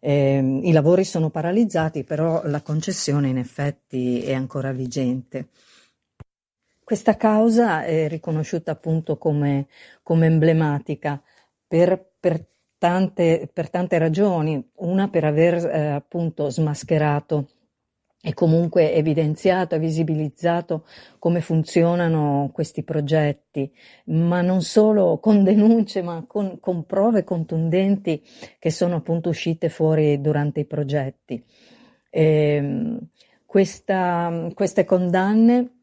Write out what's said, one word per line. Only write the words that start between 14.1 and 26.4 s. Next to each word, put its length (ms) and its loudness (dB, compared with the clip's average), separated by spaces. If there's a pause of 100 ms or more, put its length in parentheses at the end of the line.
Una 320 -2
per 160 -2
aver, 300 2 (120)
eh, 220 -2
appunto 600 -4
smascherato 1000 -2 (720)
e 140 -6
comunque 600 2
evidenziato 840 0
e 20 0
visibilizzato 1080 -2 (320)
come 220 0
funzionano 1120 0
questi 300 -6
progetti, 920 -2 (340)
ma 340 0
non 220 0
solo 560 2
con 260 4
denunce, 580 4
ma 240 -8
con, 320 -6